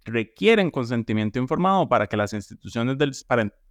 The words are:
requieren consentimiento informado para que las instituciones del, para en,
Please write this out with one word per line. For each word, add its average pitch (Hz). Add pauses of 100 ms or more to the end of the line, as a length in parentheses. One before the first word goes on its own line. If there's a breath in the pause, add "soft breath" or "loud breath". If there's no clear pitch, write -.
requieren 180
consentimiento 117
informado 160
para 107
que -
las 104
instituciones 117
del, 139 (140)
para 120
en, 104 (180)